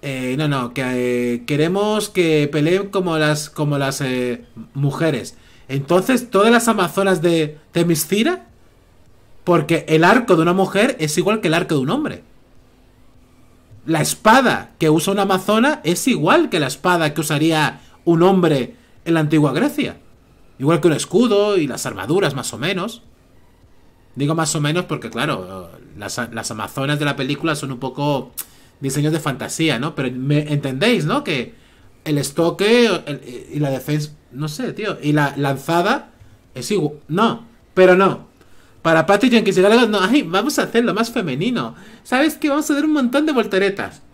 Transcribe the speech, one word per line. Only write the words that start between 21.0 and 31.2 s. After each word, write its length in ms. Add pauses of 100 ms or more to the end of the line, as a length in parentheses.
y 100
las 200
armaduras, 480
más 180
o 60
menos. 440 (1120)
Digo 200
más 200
o 60
menos 240
porque, 240
claro, 640 (260)
las, 240 (120)
las 180
amazonas 480
de 80
la 100
película 380
son 180
un 60
poco 540 (460)
diseños 360
de 60
fantasía, 580
¿no? 160
Pero 200
me 380
entendéis, 540
¿no? 180